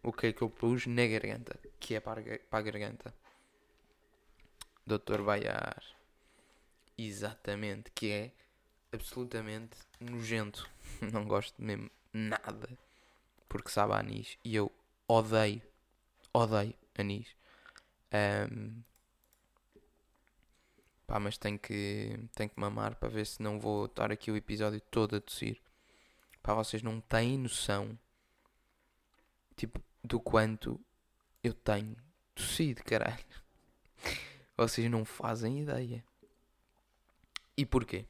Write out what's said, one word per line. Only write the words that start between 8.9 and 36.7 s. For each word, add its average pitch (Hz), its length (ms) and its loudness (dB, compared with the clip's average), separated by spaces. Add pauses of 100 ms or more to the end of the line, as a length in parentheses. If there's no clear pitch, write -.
absolutamente 113 840 -6 (240)
nojento. 113 680 -4 (300)
<laughs> - 0 - (140)
Não 107 120 0
gosto 104 360 -2
mesmo 107 280 -4 (220)
nada. 110 640 -4 (720)
Porque - 220 -4
sabe 104 240 4
a 104 60 6
anis. 107 440 -6
E 117 140 -2
eu 101 120 4 (380)
odeio, 110 540 6 (720)
odeio 110 400 6 (240)
anis. 101 360 -2 (800)
Ahm, 107 720 2 (2250)
pá, 107 100 -2
mas 101 200 -2
tenho 104 200 -2
que, 107 760 -4
tenho 107 140 -2
que - 100 -14
mamar 107 360 0
para - 120 -4
ver 107 180 -2
se - 160 -8
não 107 160 -2
vou 104 280 0
estar 107 260 0
aqui 107 180 -4
o 107 60 2
episódio 107 460 0
todo 107 340 2
a 101 60 0
tossir. - 400 -6 (800)
Pá, 104 120 2
vocês 110 300 0
não 113 160 -2
têm 117 380 4
noção, 107 600 -2 (1600)
tipo, - 260 -6 (220)
do 117 160 0
quanto 110 600 4 (640)
eu 117 120 2
tenho 107 420 0 (400)
tossido, - 480 0
caralho. - 400 2 (720)
<laughs> - 600 -8
Vocês 117 340 4
não 113 120 2
fazem 117 580 -2
ideia. 127 440 -4 (1500)